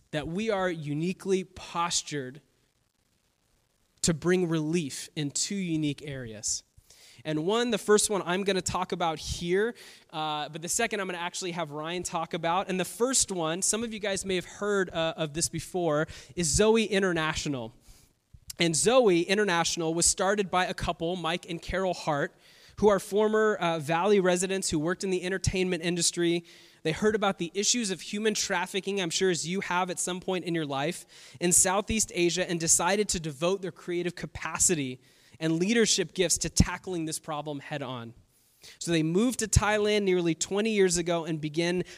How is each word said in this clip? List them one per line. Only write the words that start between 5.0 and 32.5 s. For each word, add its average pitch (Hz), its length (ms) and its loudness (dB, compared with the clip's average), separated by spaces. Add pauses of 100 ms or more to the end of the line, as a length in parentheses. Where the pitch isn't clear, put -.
in 143 160 -2
two - 240 -4
unique 156 480 -2
areas. 127 600 -6 (600)
And 156 200 -2
one, 233 260 2
the 208 60 2
first 208 320 4
one 196 160 0
I'm 180 180 0
gonna 190 180 0
talk 180 320 -4
about 170 260 -2
here, 190 540 0 (400)
uh, 151 340 -4
but 160 140 -12
the 175 80 -6
second 220 320 -2
I'm 190 60 -4
gonna 180 100 -6
actually 175 340 -6
have 165 200 -4
Ryan 165 320 -6
talk 165 300 -6
about. 170 360 0
And 185 100 0
the 175 60 0
first - 480 0
one, 165 280 -2
some 214 220 0
of 233 80 -6
you 214 80 -8
guys 196 240 -4
may 190 120 -2
have 170 100 -2
heard, 202 460 -2
uh, 165 260 0
of 156 160 -4
this 165 160 -2
before, 160 580 0 (300)
is 170 100 0
Zoe 220 380 4
International. 156 880 0 (840)
And 170 140 2
Zoe 190 500 6
International 170 680 0
was 165 120 2
started 196 440 2
by 180 180 2
a 185 60 -4
couple, 175 440 -2
Mike 170 320 -4
and 170 120 -8
Carol 185 320 -2
Hart, 156 400 -2 (440)
who 202 100 6
are 196 120 6
former, 214 600 2
uh, 165 200 0
Valley 175 420 4
residents 185 480 2
who 165 100 0
worked 175 240 -2
in 196 60 -2
the 185 140 0
entertainment 185 600 0
industry. 170 640 0 (380)
They 160 100 0
heard 214 220 2
about 196 240 0
the 170 140 -4
issues 208 380 0
of - 80 -6
human 208 360 -2
trafficking, 190 640 -2
I'm 170 80 -2
sure 185 220 2
as 143 140 -2
you 185 160 -2
have 185 280 0
at 170 100 -6
some 185 220 -4
point 185 240 -4
in 170 100 -2
your 160 120 -2
life, 143 380 -4 (360)
in 180 100 2
Southeast 202 640 2
Asia, 175 340 2
and 170 80 -2